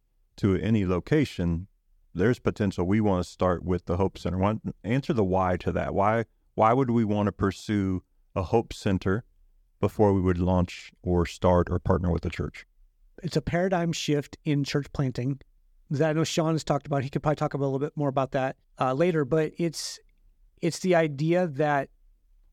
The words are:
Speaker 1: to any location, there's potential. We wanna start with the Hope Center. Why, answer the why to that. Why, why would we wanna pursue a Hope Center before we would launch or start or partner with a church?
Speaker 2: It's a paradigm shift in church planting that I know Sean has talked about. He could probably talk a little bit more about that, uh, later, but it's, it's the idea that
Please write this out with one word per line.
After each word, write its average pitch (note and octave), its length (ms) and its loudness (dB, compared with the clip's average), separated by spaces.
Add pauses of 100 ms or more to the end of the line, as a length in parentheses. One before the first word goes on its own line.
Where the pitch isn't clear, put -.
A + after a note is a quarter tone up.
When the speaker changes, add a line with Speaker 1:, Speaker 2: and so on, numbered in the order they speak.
(380)
Speaker 1:
to F#2+ 200 2
any G#2 280 2
location, F2+ 840 0 (460)
there's A2 260 2
potential. F#2+ 460 -2
We G#2 160 2
wanna F#2+ 220 2
start F2+ 420 -2
with F2 200 -2
the F2 120 -2
Hope F#2+ 200 0
Center. F2 200 -4
Why, G2+ 180 2 (280)
answer C3 300 -2
the A2 100 2
why F#2 340 0
to - 160 -4
that. E2 200 -4
Why, G#2+ 320 0 (300)
why A2 180 4
would B2+ 180 2
we A#2 120 4
wanna G#2 280 0
pursue G2 720 -2 (320)
a F#2+ 80 -2
Hope - 280 0
Center G2 520 0 (560)
before G2+ 340 4
we G2 80 2
would F2+ 160 2
launch F2+ 540 0 (120)
or F2 220 2
start F2 440 2
or F2+ 100 -2
partner F2+ 320 0
with E2 140 -2
a E2+ 40 -2
church? - 360 -8 (580)
Speaker 2:
It's D#3+ 140 -4
a D3+ 40 0
paradigm E3+ 520 -2
shift - 520 -4
in C#3+ 180 0
church C#3+ 300 -2
planting C3+ 460 -4 (500)
that D#3 220 2
I - 20 -2
know D#3+ 100 2
Sean D#3+ 300 0
has D#3 100 -2
talked - 220 -2
about. C#3 180 -2
He C#3 60 -6
could - 140 -6
probably D3+ 140 0
talk D3+ 180 -4
a - 20 -4
little C3+ 220 -2
bit D3 160 -6
more D3 140 0
about C3+ 240 -2
that, C3+ 240 -2 (220)
uh, C3 140 0
later, D#3+ 320 2
but D#3 320 0
it's, - 420 -6 (640)
it's E3 180 -2
the F3+ 140 2
idea E3 540 2
that C#3+ 420 -2 (640)